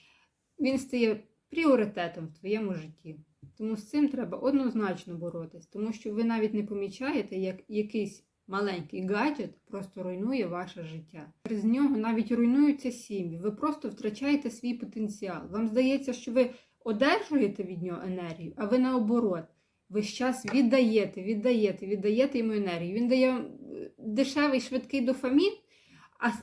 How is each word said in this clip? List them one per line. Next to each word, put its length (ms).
Він 200
стає 440
пріоритетом 760
в 120
твоєму 340
житті. 460
Тому 200
з 120
цим 180
треба 300
однозначно 800
боротись, 520
тому 260
що 200
ви 100
навіть 300
не 100
помічаєте, 720
як 200
якийсь 560
маленький 600
гаджет 440
просто 360
руйнує 440
ваше 360
життя. 500
Через 160
нього 340
навіть 340
руйнуються 600
сім'ї, 480
ви 120
просто 380
втрачаєте 640
свій 220
потенціал. 680
Вам 160
здається, 460
що 180
ви 180
одержуєте 800
від 200
нього 220
енергію, 520
а 80
ви 140
наоборот. 640
Ви 140
щас 500
віддаєте, 680
віддаєте, 640
віддаєте 520
йому 140
енергію. 420
Він 140
дає, 240
е, 120
дешевий, 640
швидкий 400
дофамін, 520
а, 80